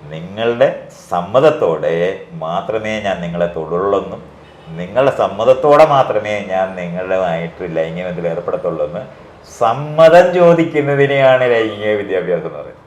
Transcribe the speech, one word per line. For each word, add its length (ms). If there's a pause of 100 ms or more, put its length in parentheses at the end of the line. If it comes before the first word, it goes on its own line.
(120)
നിങ്ങളുടെ 760 (200)
സമ്മതത്തോടെ 1120 (120)
മാത്രമേ 680
ഞാൻ 200
നിങ്ങളെ 260
തൊടുള്ളൂവെന്നും 880 (340)
നിങ്ങളുടെ 480
സമ്മതത്തോടെ 720
മാത്രമേ 600
ഞാൻ 280
നിങ്ങളുമായിട്ട് 1000
ലൈംഗിക 280
ബന്ധത്തിൽ 240
ഏർപ്പെടത്തുള്ളൂ 580
എന്ന് 140 (580)
സമ്മതം 760
ചോദിക്കുന്നതിനെയാണ് 1040
ലൈംഗിക 480
വിദ്യാഭ്യാസം 580
എന്ന് 120
പറയുന്നത്. 160 (120)